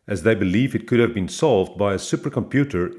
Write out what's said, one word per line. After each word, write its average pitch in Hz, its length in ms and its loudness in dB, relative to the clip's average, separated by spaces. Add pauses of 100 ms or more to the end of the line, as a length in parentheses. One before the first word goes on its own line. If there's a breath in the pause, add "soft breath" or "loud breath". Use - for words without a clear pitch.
as 92 140 -6
they 110 120 4
believe 101 400 0
it - 120 -4
could 120 120 4
have 117 140 4
been 95 160 -2
solved 110 480 0
by 101 160 0
a 92 40 -2
supercomputer 135 1000 -2